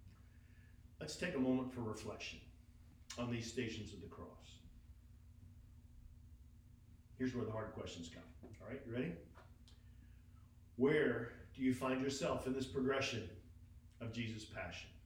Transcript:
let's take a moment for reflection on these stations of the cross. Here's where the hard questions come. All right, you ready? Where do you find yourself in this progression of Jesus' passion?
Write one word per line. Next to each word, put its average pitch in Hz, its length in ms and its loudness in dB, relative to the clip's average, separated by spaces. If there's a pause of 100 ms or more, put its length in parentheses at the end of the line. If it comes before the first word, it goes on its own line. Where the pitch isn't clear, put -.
(1000)
let's 156 180 -4
take - 180 2
a 135 40 2
moment 127 360 6
for 120 80 0
reflection 104 580 -2 (800)
on 120 120 2
these 117 160 2
stations 110 460 -2
of 98 80 -10
the - 60 -8
cross. - 540 -12 (2500)
Here's 127 160 4
where 113 100 2
the 107 80 -2
hard 110 200 -2
questions - 360 -6
come. - 140 -12 (200)
All - 240 -12
right, 85 200 -4
you 113 80 -4
ready? 156 180 2 (1600)
Where 135 580 8 (200)
do 135 60 -6
you 127 140 8
find 131 260 4
yourself 131 460 4
in 131 80 4
this 131 120 2
progression 127 600 4 (720)
of 113 100 -2
Jesus' 110 360 0
passion? 90 420 -4 (180)